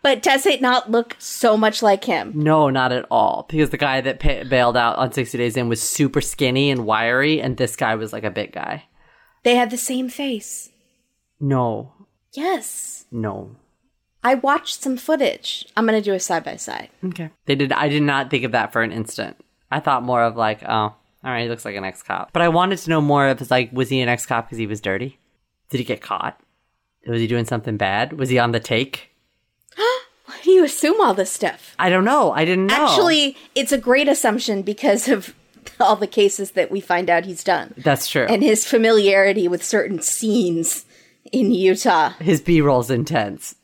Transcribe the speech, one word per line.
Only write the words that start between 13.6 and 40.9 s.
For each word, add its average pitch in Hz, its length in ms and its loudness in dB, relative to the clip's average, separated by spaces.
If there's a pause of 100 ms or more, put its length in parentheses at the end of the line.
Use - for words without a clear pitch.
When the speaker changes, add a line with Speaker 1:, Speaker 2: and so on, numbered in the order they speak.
Speaker 1:
I 254 100 2
watched 277 480 -2
some 262 160 -4
footage. - 680 -4 (100)
I'm 220 80 0
gonna 220 160 2
do 202 140 -2
a 185 40 -4
side-by-side. - 680 -8 (160)
Speaker 2:
Okay. 170 240 -8 (160)
They 139 80 0
did. 139 180 0
I 147 160 0
did 147 140 0
not 139 300 0
think 123 120 0
of 117 100 -4
that 110 200 0
for 113 80 0
an 113 100 -2
instant. 107 460 -8 (320)
I 143 120 -2
thought 131 200 0
more 123 220 0
of, 113 120 0
like, 107 280 -2
"Oh, - 100 -12
all 107 240 -2 (260)
right, 120 200 -4
he 117 60 -4
looks 117 140 -8
like 101 120 -10
an 98 100 -6
ex-cop." - 480 -8
But 165 80 2
I 175 80 4
wanted 180 300 2
to 160 100 -8
know 160 120 4
more 143 260 4
of, 131 240 -2
like, 127 200 2
was 127 180 -2
he 131 120 0
an 123 80 0
ex-cop 120 400 -4
'cause 113 80 -12
he 113 80 -4
was 101 160 -8
dirty? 104 380 -6 (500)
Did 131 80 -4
he 123 60 -2
get 110 180 -6
caught? - 380 -8 (680)
Was 117 140 -2
he 113 60 0
doing 120 180 -2
something 113 320 -6
bad? 104 360 -2
Was 135 160 -4
he 127 100 2
on 120 120 2
the 117 80 -2
take? 127 500 -4 (640)
Speaker 1:
<gasps> 494 520 -4
Why - 180 -20
do 359 80 4
you 370 140 8
assume 311 360 0
all 233 120 4
this 190 180 -2
stuff? - 480 -6
Speaker 2:
I 180 100 2
don't 185 160 4
know. 240 280 4
I 151 120 0
didn't 185 220 0
know. 269 80 2 (140)
Speaker 1:
Actually, 302 480 2 (180)
it's 269 160 0
a 277 60 2
great 262 320 2
assumption 226 540 0
because 208 440 0
of 214 260 -2 (240)
<laughs> - 220 -20
all 214 160 4
the 202 120 -4
cases 202 440 0
that 180 200 0
we 196 100 -4
find 175 280 -2
out 170 160 2
he's 180 180 -12
done. 156 340 -2
Speaker 2:
That's 139 320 0
true. 131 160 0
Speaker 1:
And 214 180 2
his 220 240 4
familiarity 202 800 4
with 175 160 -2
certain 202 380 -2
scenes 180 840 -2 (460)